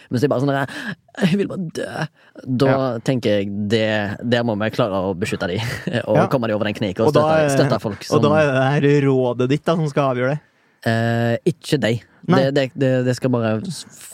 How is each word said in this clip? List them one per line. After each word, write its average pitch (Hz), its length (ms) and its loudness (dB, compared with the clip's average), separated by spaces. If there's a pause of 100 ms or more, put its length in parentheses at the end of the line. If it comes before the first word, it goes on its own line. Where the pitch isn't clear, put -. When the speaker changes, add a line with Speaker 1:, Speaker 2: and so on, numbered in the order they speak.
Speaker 1:
men - 20 -12
hvis 123 100 -2
det - 40 -2
er 135 80 2
bare 120 80 0
sånn 143 60 0
der, 139 200 -2 (600)
"Jeg 165 100 0
vil 196 100 -2
bare 175 240 -8
dø", - 360 -8 (500)
da 127 80 2
Speaker 2:
Ja. 131 340 0
Speaker 1:
tenker 123 240 -2 (140)
jeg, 101 100 -2 (200)
det, 107 500 0 (120)
der 120 140 2
må 113 140 -2
vi 107 140 -2
klare 117 200 0
å 95 240 -2
beskytte 92 320 -4
de, 90 100 -4
<laughs> 117 500 -2
og 107 80 4
Speaker 2:
Ja. - 120 4
Speaker 1:
komme 120 200 0
de 110 80 0
over 104 100 -2
den 104 80 -2
kneika 104 280 -4
og 113 60 4
Speaker 2:
Og 147 60 2
da 147 80 4
Speaker 1:
støtte, 156 240 4
Speaker 2:
er, 139 240 2
Speaker 1:
støtte 113 120 0
folk 101 220 -8
som - 140 0
Speaker 2:
og 113 60 0
da 147 100 4
er 156 120 4
det 135 360 2
det 143 220 4
her 139 60 2
rådet 123 400 0
ditt 147 160 -2
da, 165 100 2
som 156 140 0
skal 139 260 0
avgjøre 123 160 0
det? 151 80 -4 (460)
Speaker 1:
Eh, 117 600 0
ikke - 340 -2
deg. 117 240 0 (240)
Speaker 2:
Nei. 139 160 4
Speaker 1:
Det, 135 100 0
det, 135 240 0
det, 131 280 2
det 123 100 0
skal 131 140 -2
bare 113 320 0
s-, - 240 -10 (280)